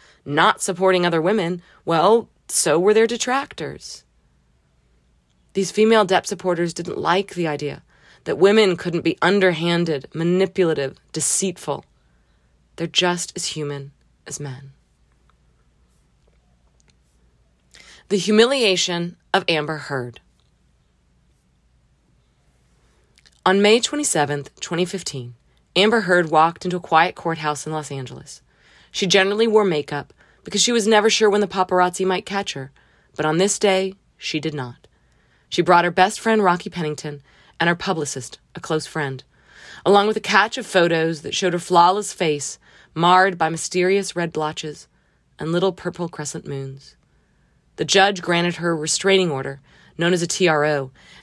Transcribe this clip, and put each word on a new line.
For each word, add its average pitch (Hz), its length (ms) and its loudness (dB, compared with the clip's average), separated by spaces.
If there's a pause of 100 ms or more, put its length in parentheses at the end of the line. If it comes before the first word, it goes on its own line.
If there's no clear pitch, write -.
(240)
not 160 360 2
supporting 185 460 2
other 165 160 0
women, 180 400 -2 (220)
well, 190 440 2 (200)
so 156 300 0
were 196 160 2
their 220 120 4
detractors. 233 960 -8 (1500)
These 190 160 -2
female 214 360 4
Depp 175 200 0
supporters 175 480 -4
didn't 170 240 -8
like 180 360 -2
the 175 120 -4
idea 147 360 -8 (420)
that - 140 -2
women 196 380 6
couldn't 170 260 -4
be - 180 -2
underhanded, 170 920 0
manipulative, 170 840 0 (160)
deceitful. 160 720 -4 (920)
They're 165 100 -6
just 175 500 -2
as 185 100 -8
human 143 460 -10 (340)
as 147 140 -12
men. 135 320 -12 (3250)
The 202 100 2
humiliation 190 960 2 (160)
of 185 160 2
Amber 156 280 -2
Heard. 127 440 -8 (3250)
On 285 160 4
May 214 200 6
twenty-seventh, 147 800 -4
twenty 175 240 -4
fifteen, 139 500 -10 (400)
Amber 214 280 4
Heard 175 280 2
walked 160 340 2
into 180 120 -4
a 175 40 -8
quiet 175 340 2
courthouse 151 520 -4
in 156 60 -6
Los 151 180 -8
Angeles. 131 520 -14 (480)
She - 160 -4
generally 202 400 2
wore 214 180 4
makeup 151 480 -4 (320)
because 202 180 -2
she - 100 2
was 226 140 0
never 214 240 6
sure 214 200 4
when 208 100 2
the 208 80 0
paparazzi 180 580 0
might 190 200 -2
catch 196 260 -6
her, 135 180 -12 (460)
but 151 100 -2
on 156 120 0
this 202 200 0
day, 190 360 0 (220)
she - 220 -8
did 147 160 -6
not. 127 320 -12 (640)
She - 140 0
brought 170 220 6
her 175 60 0
best 190 300 2
friend 220 240 2
Rocky 180 260 0
Pennington 151 520 -8 (360)
and 170 100 0
her 175 60 2
publicist, 165 640 -6 (160)
a 170 60 -10
close 156 260 -4
friend, 135 380 -6 (600)
along 202 220 6
with 214 80 -2
a 214 40 -4
catch 214 380 2
of 240 80 -10
photos 165 560 0
that - 120 -10
showed 180 180 -2
her 175 60 -2
flawless 180 540 2
face 151 460 -4 (360)
marred 180 440 4
by 160 100 0
mysterious 180 640 -2
red 170 180 -6
blotches 156 560 -8 (500)
and 156 140 -6
little 180 200 0
purple 175 360 -10
crescent 156 380 -12
moons. 135 500 -12 (800)
The - 80 -6
judge 196 360 2
granted 170 360 -2
her 170 160 -4
a - 20 -2
restraining 180 560 0
order, 139 300 -6 (360)
known 170 160 0
as 175 100 0
a 170 40 -2
T - 220 0
R 151 160 2
O, 143 260 -2 (320)